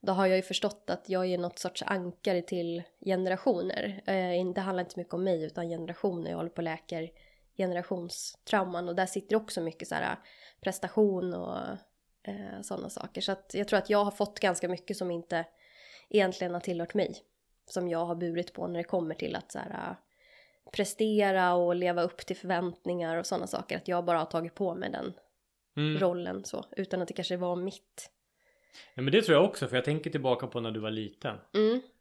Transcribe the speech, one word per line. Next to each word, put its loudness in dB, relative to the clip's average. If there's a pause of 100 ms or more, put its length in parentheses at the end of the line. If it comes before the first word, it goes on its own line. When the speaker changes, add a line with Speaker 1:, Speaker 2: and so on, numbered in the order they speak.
Speaker 1:
då -2
har 4
jag 6
ju 4
förstått -2
att -4
jag 2
är 2
något -2
sorts -6
ankare 0
till -2 (220)
generationer. 0
Eh, 2
in-, 0
det 0
handlar -2
inte -8
så -8
mycket -6
om 0
mig, 4
utan -4
generationer. -2
Jag -4
håller -4
på -12
och -4
läker -6 (460)
generationstrauman. -2
Och -2
där 4
sitter 0
också 0
mycket -4
så -4
här, 0 (460)
prestation 2
och, -4 (720)
eh, -10
såna -8
saker. -10
Så 0
att -8
jag 0
tror 4
att 0
jag 6
har 0
fått -2
ganska 2
mycket -4
som -2
inte -2 (640)
egentligen 4
har -2
tillhört -4
mig. 2 (500)
Som -2
jag 0
har -2
burit -2
på -6
när -4
det -2
kommer -2
till -4
att -10
så -8
här, -8 (760)
prestera 4
och 6
leva 2
upp 0
till -6
förväntningar -2
och -2
såna -2
saker. -4
Att -6
jag 2
bara 4
har 2
tagit -4
på -2
mig -4
den -6 (640)
Speaker 2:
Mm. 0
Speaker 1:
rollen 0
så, -8 (120)
utan -2
att -4
det -8
kanske -4
var -2
mitt. -8 (840)
Speaker 2:
Ja, -4
men 2
det 6
tror 8
jag 10
också, 0
för 0
jag 2
tänker 0
tillbaka 2
på -4
när -4
du -4
var -2
liten. -6 (180)
Speaker 1:
Mm. 4 (200)